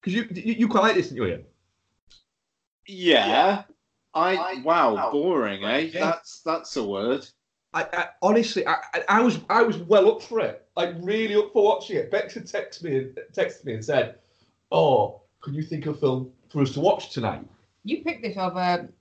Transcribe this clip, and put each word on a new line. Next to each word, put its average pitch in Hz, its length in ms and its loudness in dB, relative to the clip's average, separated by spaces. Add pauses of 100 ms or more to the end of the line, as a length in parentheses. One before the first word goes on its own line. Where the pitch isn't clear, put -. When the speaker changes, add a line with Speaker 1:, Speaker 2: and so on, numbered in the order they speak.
Speaker 1:
'Cause 185 120 -4
you, 226 180 -2
you, 185 220 -4
you 226 140 2
quite 214 160 2
like 220 120 4
this, 180 140 0
didn't 135 80 -12
you, 120 100 -2
Ian? 82 160 -6 (1400)
Speaker 2:
Yeah. 170 400 4
Speaker 3:
Yeah. 170 360 2 (500)
Speaker 2:
I, 180 220 2
Speaker 3:
I, 180 260 -6
Speaker 2:
wow, 160 320 4
Speaker 3:
wow. - 180 -2
Speaker 2:
boring, 139 540 0
eh? 143 260 0
Speaker 1:
Yeah. 175 140 -6
Speaker 2:
That's, - 360 -4
that's - 360 -6
a 120 80 -2
word. 107 420 -4 (460)
Speaker 1:
I, 165 180 -2
I 170 160 -4 (140)
honestly, 208 460 2
I, 160 80 2 (180)
I, 170 160 -2
I 214 120 6
was, 240 180 4 (100)
I 226 140 4
was 214 160 0
well 190 320 6
up 220 100 -4
for 226 200 -4
it, - 260 -6 (100)
like, 175 220 -2
really 208 360 -2
up 208 180 2
for 208 100 4
watching 202 340 0
it. - 140 -4
Bex - 240 -2
had 233 100 -10
texted - 380 -10
me, 135 280 -4 (220)
texted 180 320 -4
me 123 80 -6
and 107 100 -8
said, - 360 -2 (520)
"Oh, 127 500 2 (200)
can 139 140 -10
you 151 80 -6
think 151 240 -8
of 147 80 -6
a - 40 -18
film 131 320 0 (180)
for 147 120 -2
us 123 120 2
to 139 60 -4
watch - 320 0
tonight?" 104 320 -4 (400)
Speaker 4:
You 247 200 -6
picked 330 180 -6
this 202 160 -8
over 180 500 -2 (140)